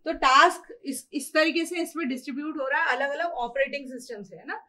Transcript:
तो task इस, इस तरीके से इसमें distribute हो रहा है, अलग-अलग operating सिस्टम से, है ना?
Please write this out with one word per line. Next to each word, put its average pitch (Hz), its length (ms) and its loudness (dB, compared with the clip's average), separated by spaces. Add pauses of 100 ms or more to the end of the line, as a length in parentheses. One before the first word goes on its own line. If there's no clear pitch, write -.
तो 320 80 -2
task 302 720 6
इस, - 280 -8
इस - 220 -8
तरीके 320 300 2
से 339 180 -4
इसमें 320 260 -4
distribute 294 480 -8
हो 262 120 -4
रहा 302 160 0
है, 247 120 0
अलग-अलग 285 300 -2
operating 262 680 -4
सिस्टम 233 300 -12
से, 185 140 -18
है 202 100 -20
ना? 381 100 -8 (120)